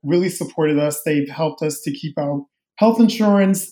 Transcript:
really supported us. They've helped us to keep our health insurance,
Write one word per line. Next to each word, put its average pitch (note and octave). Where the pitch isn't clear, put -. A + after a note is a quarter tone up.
really F3
supported D3+
us. D3
They've D3
helped D#3
us D#3
to D3
keep D3
our C#3+
health A3+
insurance, G3+